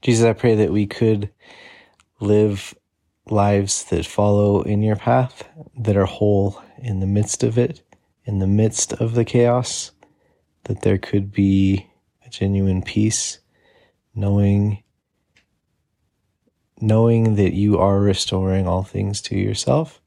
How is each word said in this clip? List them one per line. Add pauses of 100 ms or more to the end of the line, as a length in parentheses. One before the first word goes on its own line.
Jesus,
I
pray
that
we
could (880)
live (540)
lives
that
follow
in
your
path, (320)
that
are
whole (160)
in
the
midst
of
it, (420)
in
the
midst
of
the
chaos, (760)
that
there
could
be (360)
a
genuine
peace, (760)
knowing, (2000)
knowing
that
you
are
restoring
all
things
to
yourself